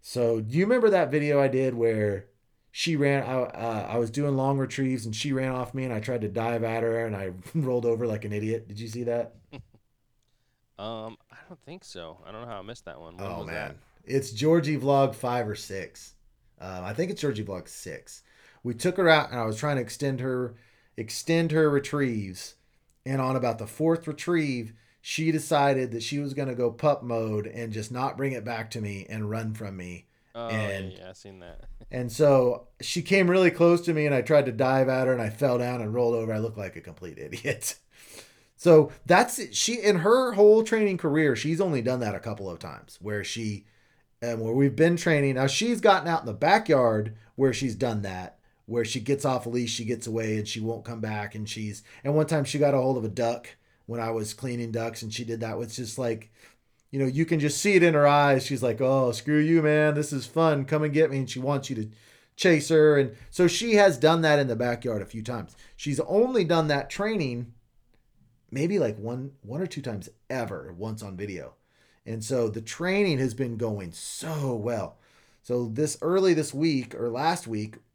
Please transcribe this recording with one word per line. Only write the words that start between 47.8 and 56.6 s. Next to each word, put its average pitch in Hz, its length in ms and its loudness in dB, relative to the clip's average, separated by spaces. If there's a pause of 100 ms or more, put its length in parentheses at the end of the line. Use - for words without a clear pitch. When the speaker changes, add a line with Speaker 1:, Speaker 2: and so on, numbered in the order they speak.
Speaker 1:
that, 92 360 -8 (280)
where 117 180 -2
she 113 160 -4
gets 135 240 -2
off 127 220 0
a 117 40 -6
leash, 120 220 -2
she 117 120 -6
gets 113 220 -4
away, 110 320 -2
and 107 100 -4
she 113 120 -6
won't 113 240 -4
come 117 160 -10
back. 107 340 -6
And 107 140 -8
she's, 107 340 -8 (220)
and 143 100 0
one 151 120 4
time 151 180 0
she 143 140 -4
got 143 160 4
a 135 40 4
hold 131 200 2
of 110 60 -4
a 113 40 -4
duck 120 400 -4 (380)
when 117 140 -6
I 113 120 -4
was 110 220 -4
cleaning 120 380 -6
ducks, 117 300 -6
and 110 100 -8
she 120 120 -8
did 113 160 -6
that. 110 200 -6
It's 113 160 -10
just 117 220 -10
like, 113 340 -4 (580)